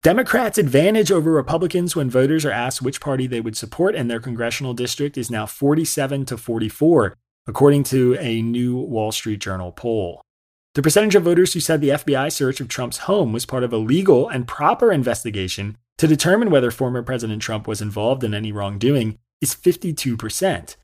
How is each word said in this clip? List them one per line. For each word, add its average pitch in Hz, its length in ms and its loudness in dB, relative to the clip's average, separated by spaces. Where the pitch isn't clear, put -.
Democrats' 226 560 2
advantage 185 520 4
over 165 200 2
Republicans 165 680 0
when 139 140 0
voters 139 340 2
are 143 60 0
asked 120 320 -4
which 139 180 -4
party 131 260 -2
they 120 140 -4
would 110 160 -6
support 180 380 -2
in 131 140 -4
their 117 120 -4
congressional 120 540 -6
district 123 420 -4
is 120 140 -6
now 110 160 -4
forty-seven 139 800 0
to 123 100 -8
forty-four, 113 800 2
according 143 380 4
to 127 360 2
a 113 220 -2
new 120 340 -2
Wall 110 360 -4
Street 107 280 -6
Journal 92 320 -8
poll. 104 480 -4
The 143 80 0
percentage 196 320 4
of 202 80 6
voters 175 320 4
who 170 60 -4
said 156 200 0
the 143 100 2
F 147 140 0
B 139 100 0
I 127 140 0
search 131 320 -2
of 131 80 -8
Trump's 123 300 -6
home 180 340 0
was 123 140 -4
part 127 180 -2
of 117 80 -4
a 113 60 0
legal 143 500 4
and 123 180 -6
proper 208 460 2
investigation 107 840 -2
to 160 100 2
determine 185 440 4
whether 127 200 4
former 123 320 -4
President 117 380 -6
Trump 107 260 -6
was 107 140 -6
involved 107 420 -2
in 107 120 -2
any 107 180 -6
wrongdoing 107 640 0
is - 140 -4
fifty-two 156 640 -2
percent. 113 640 -4